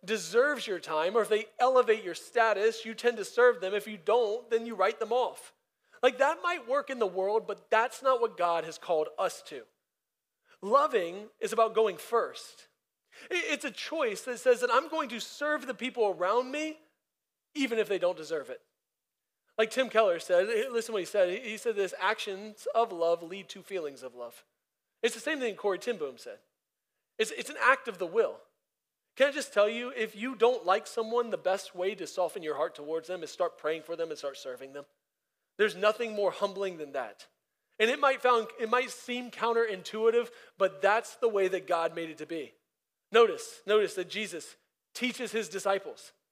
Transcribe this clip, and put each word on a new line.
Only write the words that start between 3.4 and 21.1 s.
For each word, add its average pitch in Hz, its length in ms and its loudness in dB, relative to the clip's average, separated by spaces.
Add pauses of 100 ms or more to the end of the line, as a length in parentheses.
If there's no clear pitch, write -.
them. 190 140 -2
If 202 120 -4
you 214 160 -10
don't, 233 480 2
then 226 140 0
you 233 100 -8
write 196 240 0
them 220 140 -4
off. 240 400 -2 (500)
Like, 254 160 6
that 285 240 4
might 349 240 -2
work 285 220 0
in 262 100 -4
the 220 80 4
world, 190 400 0
but 196 240 -10
that's 226 320 2
not 262 200 4
what 202 160 0
God 170 260 2
has 160 140 -10
called 156 300 0 (100)
us 185 300 -2
to. 135 140 -12 (1000)
Loving 208 640 2 (140)
is 214 120 -4
about 226 220 4
going 202 240 2
first. - 680 -4 (640)
I-, 349 200 -2
it's 294 160 -4
a 262 40 -6
choice 247 520 -4
that 247 180 -8
says 247 220 4
that 247 100 0
I'm 285 160 2
going 302 220 -4
to 233 100 -8
serve 294 460 -4
the 254 80 -6
people 214 440 -2
around 254 320 0
me 302 280 -6 (760)
even 240 240 0
if 214 100 0
they 196 100 0
don't 175 180 0
deserve 151 320 -6
it. 123 120 -12 (960)
Like 220 120 2
Tim 254 200 0
Keller 202 280 4
said, 180 300 4 (240)
listen 226 220 -2
what 202 60 0
he 170 60 -4
said. 196 360 2